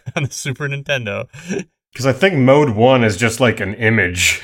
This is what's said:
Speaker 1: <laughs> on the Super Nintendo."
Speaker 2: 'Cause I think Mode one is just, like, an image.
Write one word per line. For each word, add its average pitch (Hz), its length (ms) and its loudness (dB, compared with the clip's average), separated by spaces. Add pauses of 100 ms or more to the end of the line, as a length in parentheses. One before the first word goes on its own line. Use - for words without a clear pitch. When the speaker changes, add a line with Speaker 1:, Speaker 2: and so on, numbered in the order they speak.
Speaker 1:
<laughs> - 120 -10
on 143 80 -4
the 127 60 -6
Super 143 380 -8
Nintendo." 123 580 -6 (680)
Speaker 2:
'Cause 123 120 -4
I 131 60 2
think 190 220 0
Mode 139 360 4
one 120 340 4
is 104 120 0
just, 117 240 -2
like, 120 200 2
an 101 140 -6
image. 95 680 0